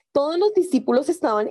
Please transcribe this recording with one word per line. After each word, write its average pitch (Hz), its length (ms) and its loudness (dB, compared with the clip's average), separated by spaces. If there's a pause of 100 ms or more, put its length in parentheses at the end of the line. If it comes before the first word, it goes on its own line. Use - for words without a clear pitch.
(120)
todos 302 260 -2
los 415 160 2
discípulos 262 560 0
estaban 220 400 -2